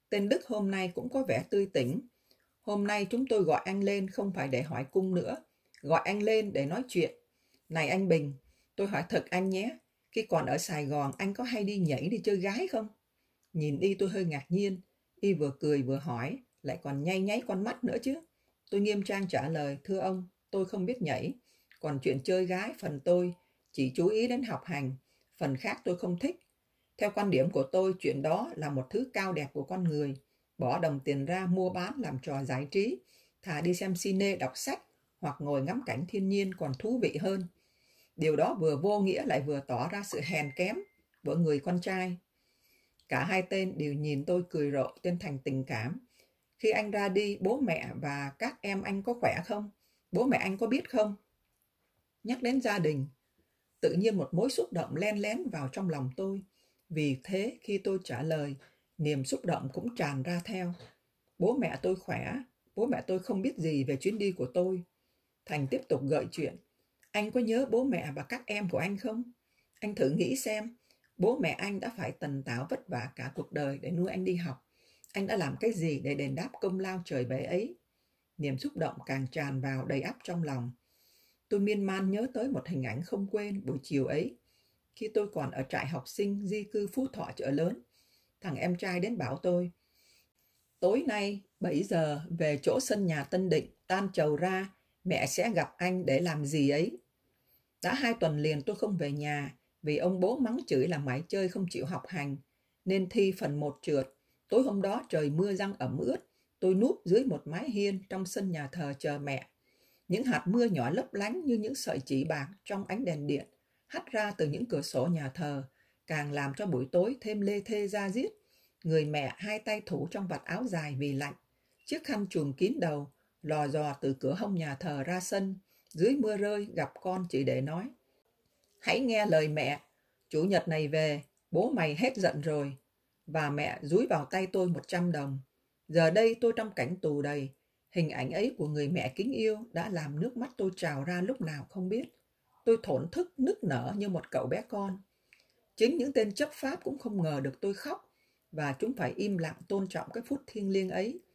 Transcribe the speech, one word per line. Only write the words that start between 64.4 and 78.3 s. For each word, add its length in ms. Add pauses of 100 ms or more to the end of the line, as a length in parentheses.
tôi." 280 (640)
Thành 240
tiếp 180
tục 160
gợi 260
chuyện. 260 (540)
"Anh 200
có 100
nhớ 300
bố 140
mẹ 320
và 60
các 240
em 220
của 100
anh 180
không? 260 (580)
Anh 140
thử 160
nghĩ 260
xem, 400 (400)
bố 220
mẹ 120
anh 300
đã 160
phải 160
tần 300
tảo 280
vất 180
vả 280
cả 180
cuộc 180
đời 260
để 120
nuôi 200
anh 140
đi 100
học. 320 (460)
Anh 140
đã 100
làm 240
cái 120
gì 280
để 140
đền 200
đáp 160 (100)
công 200
lao 240
trời 200
bể 200
ấy?" 320 (640)